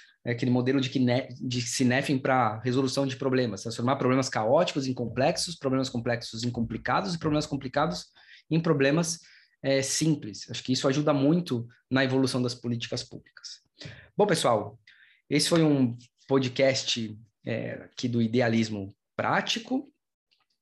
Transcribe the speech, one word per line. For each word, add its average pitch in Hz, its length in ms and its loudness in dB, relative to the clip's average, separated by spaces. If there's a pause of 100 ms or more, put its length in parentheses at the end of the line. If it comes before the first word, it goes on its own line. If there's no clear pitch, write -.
(220)
é 120 100 -2
aquele 120 180 0
modelo 127 300 2
de 123 100 -2
Kine-, 127 380 2 (120)
de 123 220 -4
Sinefin 131 560 2
pra 123 420 2
resolução 127 460 0
de 123 100 -6
problemas, 127 460 0
transformar 120 340 0
problemas 127 320 2
caóticos 135 580 2
em 131 60 -2
complexos, 123 640 -2
problemas 131 320 -2
complexos 117 560 -4
em 123 60 -2
complicados 123 640 -2
e 165 40 -4
problemas 151 280 0
complicados 156 600 -4 (440)
em 160 100 2
problemas, 160 600 2 (420)
é, 135 200 2
simples. 139 680 -2
Acho 117 120 -10
que 127 100 -2
isso 131 140 0
ajuda 147 280 2
muito 139 520 2 (240)
na 131 140 2
evolução 131 380 2
das 120 120 -2
políticas 120 480 -6
públicas. - 600 -20 (520)
Bom, 202 120 4
pessoal, 120 520 2 (520)
esse 147 180 2
foi 165 160 6
um 135 320 4 (320)
podcast, 127 880 0 (260)
é, 120 280 -6 (120)
aqui - 220 -6
do 120 140 0
Idealismo 113 760 0 (220)
Prático. 202 760 -2 (720)